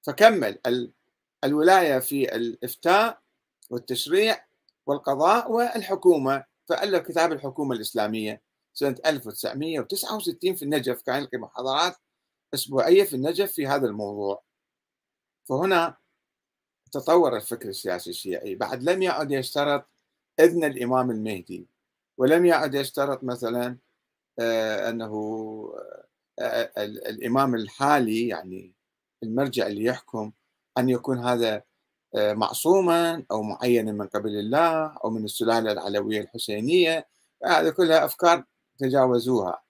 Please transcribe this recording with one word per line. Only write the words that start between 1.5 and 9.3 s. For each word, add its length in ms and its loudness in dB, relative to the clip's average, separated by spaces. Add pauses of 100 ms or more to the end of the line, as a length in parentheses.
في 380 -2
الإفتاء 840 0 (500)
والتشريع 760 -2 (420)
والقضاء 680 0
والحكومة، 920 2 (240)
فألف 400 0
كتاب 240 2
الحكومة 420 -6
الإسلامية 680 -4 (320)
سنة 220 -2 (100)
ألف 200 -2
وتسعمية 540 -6